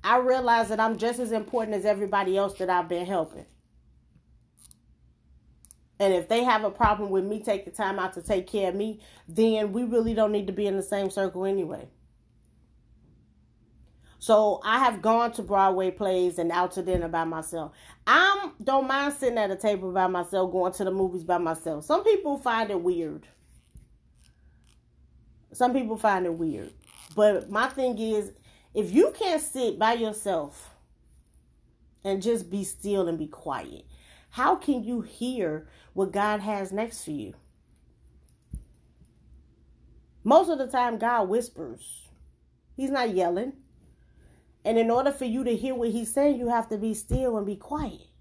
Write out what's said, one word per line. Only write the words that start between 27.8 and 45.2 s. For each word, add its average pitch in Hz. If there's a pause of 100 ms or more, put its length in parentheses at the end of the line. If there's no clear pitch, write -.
is, 214 (420)
if 185
you 330
can't 359
sit 247
by 220
yourself 208 (1300)
and 196
just 190
be 196
still 196
and 165
be 151
quiet, - (460)
how 302
can 247
you 233
hear 190 (260)
what 190
God 208
has 196
next 226
for 160
you? 107 (3000)
Most 320
of 311
the 262
time, 247
God 226
whispers. 175 (680)
He's 269
not 240
yelling. 185 (1120)
And 226
in 226
order 269
for 277